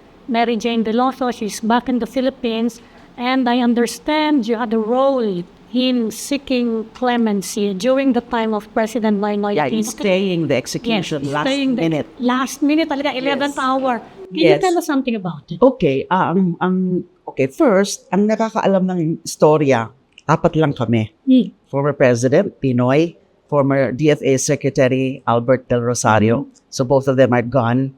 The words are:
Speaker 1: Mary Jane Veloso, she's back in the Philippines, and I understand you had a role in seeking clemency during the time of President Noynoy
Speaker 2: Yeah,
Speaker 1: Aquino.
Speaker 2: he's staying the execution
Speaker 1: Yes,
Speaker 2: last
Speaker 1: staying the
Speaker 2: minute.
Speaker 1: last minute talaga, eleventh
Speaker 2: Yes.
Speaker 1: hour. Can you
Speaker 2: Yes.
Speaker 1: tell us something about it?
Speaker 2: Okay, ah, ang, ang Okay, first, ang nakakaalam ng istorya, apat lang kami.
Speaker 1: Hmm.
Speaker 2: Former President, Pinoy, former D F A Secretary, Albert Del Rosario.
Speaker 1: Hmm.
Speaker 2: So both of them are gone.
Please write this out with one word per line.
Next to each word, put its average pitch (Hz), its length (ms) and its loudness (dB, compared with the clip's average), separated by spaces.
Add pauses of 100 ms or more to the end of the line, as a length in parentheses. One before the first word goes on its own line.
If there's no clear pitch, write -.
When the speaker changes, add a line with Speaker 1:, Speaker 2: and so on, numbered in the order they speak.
(260)
Speaker 1:
Mary 233 320 0
Jane 233 240 -2
Veloso, 247 480 -2
she's 220 320 -8
back 233 260 0
in 254 140 -2
the 214 60 -6
Philippines, 240 720 -2 (340)
and 254 320 -2
I 240 160 2
understand 240 840 0
you 233 100 0
had 226 160 -4
a 226 60 2
role 254 420 2 (480)
in 247 400 0
seeking 240 840 -4
clemency 214 800 0
during 262 400 2
the 240 100 -2
time 220 300 -2
of 208 180 -8
President 220 460 0
Noynoy 208 340 -2
Speaker 2:
Yeah, 151 140 0
Speaker 1:
Aquino. 214 100 -2
Speaker 2:
he's 214 160 -4
staying 185 540 0
the 120 80 2
execution 156 680 -4
Speaker 1:
Yes, 139 140 -4
Speaker 2:
last 147 100 -2
Speaker 1:
staying 269 300 -2
the 190 100 -2
Speaker 2:
minute. 156 200 -2 (120)
Speaker 1:
last 254 460 -2
minute 311 260 2
talaga, 277 240 -4
eleventh 277 400 -2
Speaker 2:
Yes. 285 80 -6
Speaker 1:
hour. 262 380 -2 (320)
Can 370 80 -2
you - 160 6
Speaker 2:
Yes. - 80 -2
Speaker 1:
tell 359 160 2
us 339 80 -4
something 269 260 -2
about 175 380 -8
it? 175 100 -8
Speaker 2:
Okay, 160 480 2
ah, 156 220 0
ang, 180 260 0
ang 185 460 -2 (240)
Okay, - 160 -2
first, 196 640 0
ang 196 160 2
nakakaalam 214 640 0
ng 180 120 -2 (200)
istorya, 139 720 2 (320)
apat 156 320 0
lang 151 160 2
kami. 113 400 -2 (160)
Speaker 1:
Hmm. 254 240 4 (160)
Speaker 2:
Former 139 240 -2
President, 131 640 2
Pinoy, 135 640 0 (320)
former 139 400 2
D 151 160 0
F 147 160 2
A 131 160 2
Secretary, 131 880 0
Albert 120 400 0
Del 120 160 0
Rosario. 117 640 2
Speaker 1:
Hmm. - 240 -20
Speaker 2:
So 127 160 -4
both 135 160 2
of 135 160 2
them 123 160 4
are 117 80 2
gone. 127 540 0